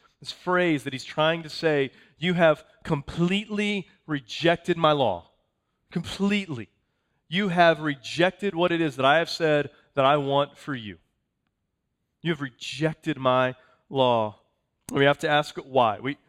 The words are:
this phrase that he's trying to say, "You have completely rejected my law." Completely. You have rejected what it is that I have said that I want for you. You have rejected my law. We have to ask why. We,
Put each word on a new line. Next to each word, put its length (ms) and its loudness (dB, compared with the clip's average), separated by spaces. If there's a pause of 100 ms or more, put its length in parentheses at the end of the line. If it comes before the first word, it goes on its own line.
(200)
this 120 -14
phrase 520 0
that 80 -6
he's 120 -10
trying 400 -2
to 40 -18
say, 440 -2 (260)
"You 160 -2
have 300 4 (180)
completely 1040 -2 (180)
rejected 720 -2
my 160 4
law." 380 -2 (600)
Completely. 760 -4 (600)
You 200 -2
have 320 4
rejected 760 -2
what 180 2
it 80 0
is 160 -2
that 80 0
I 140 6
have 120 0
said 400 0 (240)
that 100 2
I 120 4
want 400 -2
for 180 -8
you. 240 -10 (1200)
You 100 -4
have 80 -6
rejected 800 -6
my 380 0 (340)
law. 480 2 (520)
We 140 2
have 140 4
to 100 -4
ask 280 0
why. 440 0
We, 160 -8 (120)